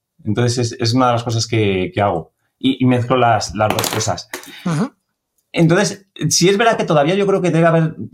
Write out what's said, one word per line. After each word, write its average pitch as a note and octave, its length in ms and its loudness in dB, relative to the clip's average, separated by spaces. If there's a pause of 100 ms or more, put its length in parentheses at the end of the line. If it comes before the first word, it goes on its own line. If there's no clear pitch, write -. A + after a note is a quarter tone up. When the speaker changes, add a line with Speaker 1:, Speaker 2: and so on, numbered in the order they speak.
(240)
Speaker 1:
Entonces, A#2 500 -2
es, - 60 -12
es A#2 140 -2
una B2+ 140 2
de A#2+ 60 2
las A2+ 100 -2
cosas A2+ 240 -4
que, G2 440 0
que G#2 100 -2
hago. F2+ 320 -2 (260)
Y, C3 240 -2
y - 20 4
mezclo B2 320 2
las, A2+ 380 0
las G#2+ 200 2
dos G#2+ 140 -2
cosas. G#2 400 -6 (340)
Speaker 2:
Ujú. F3 300 -2 (580)
Speaker 1:
Entonces, E3+ 540 2 (240)
sí F3 200 2
es G3 100 2
verdad A#3 180 2
que A3 60 -2
todavía D#3 320 2
yo G3 100 0
creo G3 160 0
que F3 80 0
debe E3 160 2
haber, E3 300 2 (180)